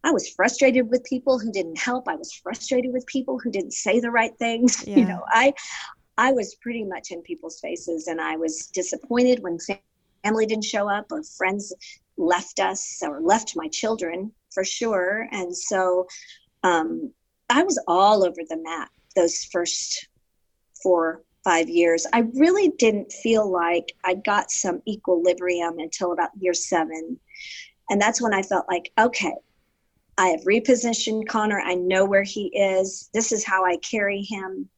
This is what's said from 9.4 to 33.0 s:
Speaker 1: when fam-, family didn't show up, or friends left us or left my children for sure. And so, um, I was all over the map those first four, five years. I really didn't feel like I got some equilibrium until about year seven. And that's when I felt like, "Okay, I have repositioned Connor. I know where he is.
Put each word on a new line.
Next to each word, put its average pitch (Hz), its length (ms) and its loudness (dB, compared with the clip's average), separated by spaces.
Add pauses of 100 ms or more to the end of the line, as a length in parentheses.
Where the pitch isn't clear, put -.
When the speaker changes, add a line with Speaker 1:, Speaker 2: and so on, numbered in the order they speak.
Speaker 1:
when 170 160 -6
fam-, - 180 -8 (460)
family 220 220 2
didn't 214 180 -4
show 208 240 -2
up, 208 240 -4
or 311 100 -8
friends 196 500 -4 (460)
left - 420 0
us 190 420 -4
or 147 180 -8
left 320 360 2
my 320 120 -6
children 214 640 -4 (180)
for 190 140 -4
sure. 208 680 -2
And 180 220 -6
so, 185 520 0 (560)
um, 165 500 0 (380)
I 262 120 6
was 370 240 0
all 196 380 6
over 170 240 -2
the 160 80 -6
map 160 340 -8 (240)
those 170 300 2
first - 640 -4 (760)
four, 165 380 2 (240)
five 165 240 4
years. 170 460 4
I 240 60 6 (140)
really 349 440 6
didn't 214 340 2
feel 220 400 2
like 170 400 0 (100)
I 185 120 0
got 202 360 -2
some 180 380 -4
equilibrium 175 880 0
until 165 340 -6
about 170 180 -2 (100)
year 180 140 2
seven. 165 680 -4 (680)
And 202 100 2
that's 226 220 2
when 220 100 0
I 190 80 2
felt 190 260 -2
like, 175 320 -4
"Okay, 220 360 2 (840)
I 185 120 4
have 160 160 0
repositioned 226 840 2
Connor. 214 320 0
I 180 140 0
know 190 320 2
where 196 160 4
he 196 240 -4 (100)
is. 190 560 0